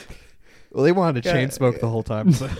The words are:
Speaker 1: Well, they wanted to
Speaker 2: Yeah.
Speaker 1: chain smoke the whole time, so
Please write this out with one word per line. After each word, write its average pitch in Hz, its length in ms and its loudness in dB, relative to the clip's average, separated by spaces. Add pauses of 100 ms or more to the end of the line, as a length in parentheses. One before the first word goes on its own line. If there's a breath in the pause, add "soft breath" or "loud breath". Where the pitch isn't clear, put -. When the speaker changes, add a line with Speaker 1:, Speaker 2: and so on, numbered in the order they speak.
(720 loud breath)
Speaker 1:
Well, 135 140 0
they 175 80 6
wanted 165 300 0
to 180 60 -2
Speaker 2:
Yeah. 175 60 2
Speaker 1:
chain 131 160 0
smoke 127 300 -2
the 117 80 0
whole 113 140 -4
time, 110 280 2
so - 180 0 (100)